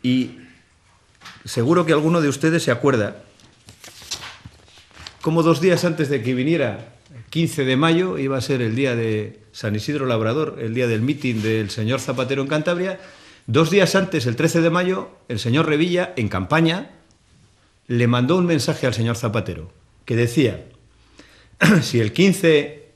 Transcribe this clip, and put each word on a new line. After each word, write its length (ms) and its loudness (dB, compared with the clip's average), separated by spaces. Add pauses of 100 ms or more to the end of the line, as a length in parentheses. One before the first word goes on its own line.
Y 280 0 (1120)
seguro 420 2
que 60 4
alguno 280 2
de 80 2
ustedes 320 0
se 100 0
acuerda 520 0 (2000)
cómo 200 0
dos 200 4
días 240 2
antes 240 -2
de 120 -2
que 140 -2
viniera, 580 -2 (360)
quince 360 -2
de 120 2
mayo, 420 2
iba 180 -2
a 40 -2
ser 200 -2
el 140 -2
día 200 0
de 440 -4 (140)
San 220 -4
Isidro 300 -4
Labrador, 540 -2
el 140 -6
día 140 0
del 140 0
mitin 400 -2
del 280 -2
señor 300 -2
Zapatero 420 -4
en 80 -4
Cantabria, 500 -2 (480)
dos 240 4
días 240 4
antes, 300 0
el 100 0
trece 240 2
de 100 4
mayo, 400 -2 (200)
el 100 -4
señor 280 2
Revilla, 500 0
en 100 0
campaña, 640 0 (960)
le 200 2
mandó 280 2
un 100 2
mensaje 420 0
al 60 0
señor 220 -2
Zapatero, 560 -6 (320)
que 140 -2
decía, 480 0 (920)
<clears throat> 220 6
"Si 200 0
el 100 0
quince 840 2